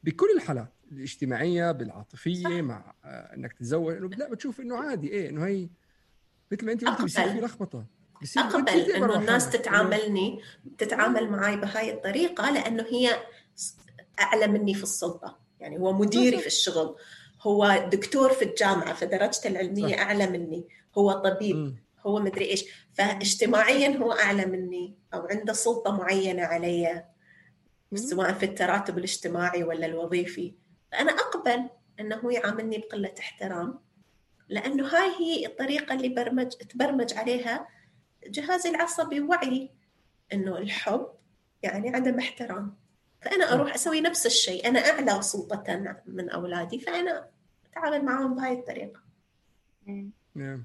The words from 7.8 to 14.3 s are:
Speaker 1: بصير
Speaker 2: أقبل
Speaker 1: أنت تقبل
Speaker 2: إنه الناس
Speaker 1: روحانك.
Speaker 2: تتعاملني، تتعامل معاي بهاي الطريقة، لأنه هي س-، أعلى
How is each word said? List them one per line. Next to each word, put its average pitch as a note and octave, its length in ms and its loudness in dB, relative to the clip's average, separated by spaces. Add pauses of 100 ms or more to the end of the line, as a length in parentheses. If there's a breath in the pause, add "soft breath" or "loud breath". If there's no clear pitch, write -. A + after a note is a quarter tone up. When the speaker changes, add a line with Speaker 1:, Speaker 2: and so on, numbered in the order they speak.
Speaker 1:
بصير D3 220 0
Speaker 2:
أقبل C4 260 2
Speaker 1:
أنت - 200 4
تقبل F4 140 2
Speaker 2:
إنه G#3 160 4
الناس A#3 260 4
Speaker 1:
روحانك. A#3+ 200 0
Speaker 2:
تتعاملني، G#3 760 2 (360 loud breath)
تتعامل A3 520 2
معاي G3+ 280 0
بهاي A3 360 -2
الطريقة، C4+ 580 0
لأنه A3+ 320 0
هي A#3+ 260 2 (460 loud breath)
س-، - 220 -10 (420)
أعلى G#3+ 280 4